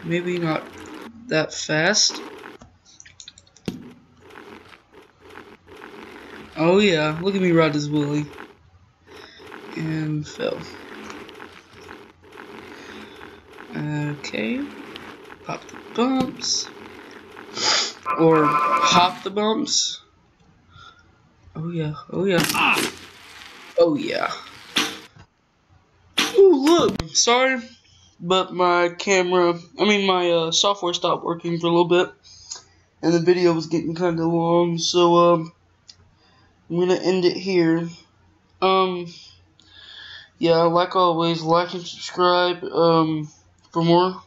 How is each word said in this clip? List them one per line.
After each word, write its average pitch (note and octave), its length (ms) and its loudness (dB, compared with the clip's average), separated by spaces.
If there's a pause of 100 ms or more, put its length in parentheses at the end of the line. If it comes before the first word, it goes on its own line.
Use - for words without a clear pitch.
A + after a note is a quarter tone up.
Maybe F3 340 -4
not D#3+ 240 -2 (640)
that D3+ 260 -2
fast. E3 720 0 (4000)
Oh E3+ 220 4
yeah, D#3 420 2
look G3 140 -2
at F#3+ 80 0
me F3+ 80 2
ride D#3+ 220 4
this D3 160 -2
wheelie. D3 400 -2 (1500)
And D#3 520 -4
fell. - 340 -6 (3250)
Okay. D3+ 880 -4 (800)
Pop - 220 -12
the - 100 -18 (200)
bumps. C4 720 -2 (1500)
Or D#3+ 280 4
hop - 800 2
the F#3+ 60 -6
bumps. - 720 -2 (1500)
Oh D#3+ 160 -8
yeah, D#3 240 -4 (160)
oh E3+ 140 -2
yeah. F3 180 2 (1400)
Oh E3+ 160 6
yeah. - 360 -2 (2000)
Ooh, G4 160 10
look! C4+ 480 2 (120)
Sorry, B3+ 460 2 (580)
but F3+ 360 0
my F3 360 2
camera, F3+ 680 2 (200)
I F3 60 2
mean G3+ 220 2
my, F3+ 240 2
uh, E3 200 0
software F3+ 440 0
stopped D#3+ 300 -2
working E3+ 340 -4
for E3+ 80 -2
a E3+ 40 2
little E3+ 140 4
bit. F3 260 2 (920)
And E3 100 2
the E3+ 80 4
video F3 320 4
was D#3+ 140 -2
getting E3 280 -4
kinda E3 300 -2
long, E3+ 540 2
so, E3+ 380 4
um, E3+ 360 4 (1160)
I'm E3 80 -2
gonna F3+ 160 2
end F3+ 320 2
it E3+ 100 2
here. E3+ 520 2 (760)
Um, F#3 500 0 (1300)
yeah, E3 240 4
like F3 340 2
always, E3+ 460 2
like E3+ 320 0
and E3+ 120 -10
subscribe, F3+ 800 0
um, D#3+ 680 2 (420)
for E3+ 120 0
more. F3+ 420 4